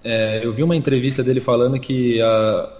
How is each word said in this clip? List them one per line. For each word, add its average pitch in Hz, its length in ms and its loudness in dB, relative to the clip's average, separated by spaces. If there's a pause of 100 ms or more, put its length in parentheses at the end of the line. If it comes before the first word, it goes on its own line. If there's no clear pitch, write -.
é, 110 400 -2
eu 117 80 -2
vi 113 100 -2
uma 165 140 2
entrevista 135 480 0
dele 127 160 0
falando 123 400 0
que 123 420 0
há 110 580 0